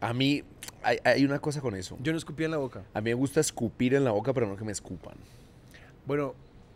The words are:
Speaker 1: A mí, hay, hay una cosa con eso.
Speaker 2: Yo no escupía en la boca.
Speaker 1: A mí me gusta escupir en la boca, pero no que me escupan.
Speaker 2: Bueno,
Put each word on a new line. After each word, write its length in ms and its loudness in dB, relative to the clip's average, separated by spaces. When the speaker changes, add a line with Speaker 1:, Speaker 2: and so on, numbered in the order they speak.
Speaker 1:
A 120 0
mí, 300 2
hay, 220 2
hay 200 6
una 140 2
cosa 220 -4
con 160 -4
eso. 240 -10
Speaker 2:
Yo 120 -2
no 60 -2
escupía 280 -6
en 60 -2
la 60 -2
boca. 240 -6
Speaker 1:
A 80 -4
mí 100 0
me 40 2
gusta 260 2
escupir 540 2
en 100 6
la 60 4
boca, 220 2
pero 160 2
no 80 -8
que 80 -8
me 80 -4
escupan. 420 -12
Speaker 2:
Bueno, 280 -2